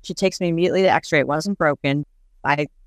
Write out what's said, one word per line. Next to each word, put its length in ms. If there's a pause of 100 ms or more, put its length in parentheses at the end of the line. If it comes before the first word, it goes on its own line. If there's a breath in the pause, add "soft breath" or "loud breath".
She 120
takes 280
me 80
immediately 320
to 80
x-ray. 300
It 80
wasn't 300
broken. 480 (380)
I 240 (200)